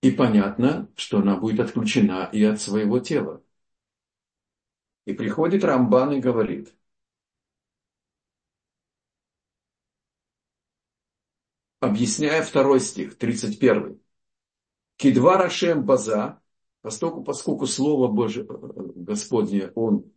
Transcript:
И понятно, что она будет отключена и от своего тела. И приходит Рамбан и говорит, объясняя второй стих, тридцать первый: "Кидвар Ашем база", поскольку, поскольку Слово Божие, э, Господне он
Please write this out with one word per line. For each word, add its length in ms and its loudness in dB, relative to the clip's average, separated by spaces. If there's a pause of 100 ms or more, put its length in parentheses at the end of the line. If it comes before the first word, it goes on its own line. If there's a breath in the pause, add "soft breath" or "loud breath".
И 80 6
понятно, 840 0
что 220 -4
она 200 2
будет 220 -2
отключена 720 0
и 100 0
от 160 2
своего 420 -2
тела. 440 -4 (1600)
И 80 -8
приходит 500 -2
Рамбан 520 2
и 60 -2
говорит, 540 -2 (4000)
объясняя 600 0
второй 380 4
стих, 380 -10
тридцать 400 -4
первый: 420 2 (960)
"Кидвар 460 4
Ашем 420 0
база", 580 0 (380)
поскольку, 420 -8
поскольку 440 -4
Слово 440 0
Божие, 360 -2
э, 20 -20
Господне 1200 -6
он 440 -2